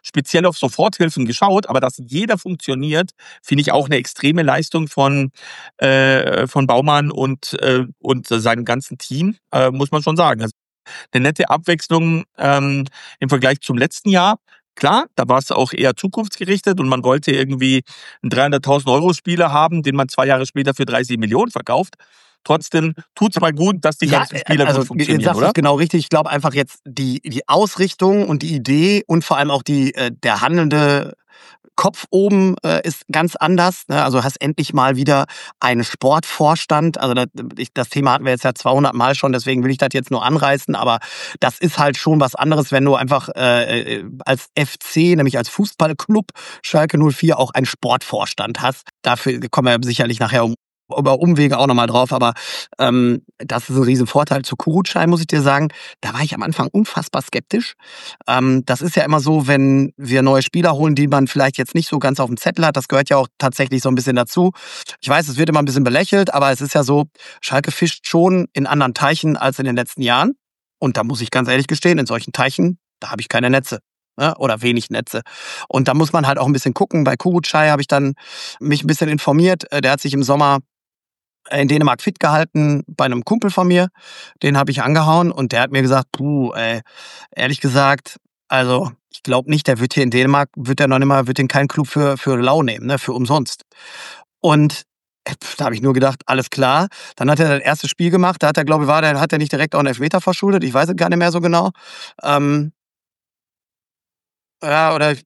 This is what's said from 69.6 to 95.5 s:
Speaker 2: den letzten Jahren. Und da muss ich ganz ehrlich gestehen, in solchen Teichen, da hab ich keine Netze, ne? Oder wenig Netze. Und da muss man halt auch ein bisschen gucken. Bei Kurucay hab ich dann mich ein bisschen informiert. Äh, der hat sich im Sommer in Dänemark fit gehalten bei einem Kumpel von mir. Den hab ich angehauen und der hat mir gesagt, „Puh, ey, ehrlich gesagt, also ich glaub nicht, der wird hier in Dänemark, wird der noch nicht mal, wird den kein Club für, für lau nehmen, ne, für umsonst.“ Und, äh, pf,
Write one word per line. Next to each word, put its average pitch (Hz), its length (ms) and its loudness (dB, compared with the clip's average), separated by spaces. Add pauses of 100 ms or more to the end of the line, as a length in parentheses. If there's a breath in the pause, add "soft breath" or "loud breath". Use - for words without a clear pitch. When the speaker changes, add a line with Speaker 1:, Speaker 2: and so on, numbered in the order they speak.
Speaker 2:
den 123 120 -2
letzten 123 240 -6
Jahren. 131 320 2 (440)
Und 135 200 -2
da 110 80 0
muss 117 160 -6
ich 113 100 -6
ganz 127 160 0
ehrlich 135 200 0
gestehen, 165 320 2
in 127 60 -2
solchen 117 280 -6
Teichen, 170 460 0 (200)
da - 120 -12
hab 113 100 -8
ich - 80 -10
keine 120 200 0
Netze, 131 300 0 (400)
ne? 156 200 -2
Oder 113 220 -2
wenig 120 280 0
Netze. 113 320 -6 (480 loud breath)
Und 131 180 0
da 131 60 2
muss 151 180 2
man 156 160 0
halt 139 100 0
auch 131 100 0
ein 143 60 4
bisschen 131 200 -2
gucken. 104 320 0
Bei - 100 2
Kurucay 160 540 0
hab 147 100 2
ich 143 80 -6
dann 139 280 0 (440 loud breath)
mich 147 240 -2
ein 143 40 -2
bisschen 156 200 0
informiert. 156 640 2
Äh, 143 80 -2
der - 140 2
hat 139 80 -2
sich 143 120 -4
im 139 100 2
Sommer 139 360 2 (920)
in 139 180 2
Dänemark 143 360 2
fit - 160 -4
gehalten 151 640 0
bei - 180 -4
einem 123 220 -2
Kumpel 214 240 0
von 185 180 0
mir. 180 200 2 (560 loud breath)
Den 143 160 2
hab 139 100 0
ich 127 140 -4
angehauen 160 480 2
und 131 220 -4
der 117 80 2
hat 135 100 -2
mir 135 100 0
gesagt, 131 300 2
„Puh, 139 420 -2
ey, 113 280 -4 (540 loud breath)
ehrlich 131 240 -2
gesagt, 139 580 0 (300)
also 127 440 0 (200)
ich - 120 -20
glaub 131 240 -2
nicht, 151 180 0
der 123 140 2
wird 127 160 -2
hier 143 80 4
in 123 80 2
Dänemark, 139 440 2
wird 131 220 -4
der 143 100 2
noch 131 120 2
nicht 139 80 2
mal, 135 180 2
wird 135 140 -2
den 131 80 0
kein 139 200 0
Club - 200 -2
für, 143 280 0
für 131 220 -2
lau 131 240 2
nehmen, 113 240 -4
ne, 135 140 -2
für - 140 -8
umsonst.“ 131 500 -2 (760 loud breath)
Und, 151 440 2 (420)
äh, - 80 -10
pf, - 220 -14